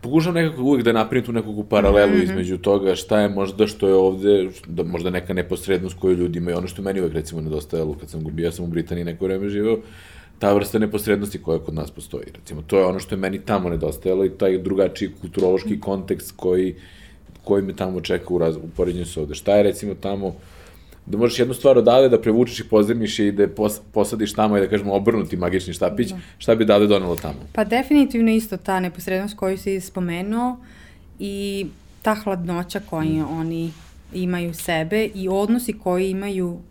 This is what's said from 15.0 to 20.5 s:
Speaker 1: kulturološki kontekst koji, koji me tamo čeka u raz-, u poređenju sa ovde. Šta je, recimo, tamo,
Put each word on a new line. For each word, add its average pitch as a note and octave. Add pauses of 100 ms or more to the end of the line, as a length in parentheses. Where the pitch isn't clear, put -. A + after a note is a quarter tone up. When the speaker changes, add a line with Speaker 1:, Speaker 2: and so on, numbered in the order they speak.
Speaker 1:
kulturološki F#2+
kontekst G2
koji, F#2 (720)
koji G2
me F#2+
tamo F#2
čeka F2
u F2+
raz-, E2
u D#2+
poređenju F2+
sa D#2+
ovde. D2
Šta G2+
je, G#2
recimo, G2+
tamo, G2 (680)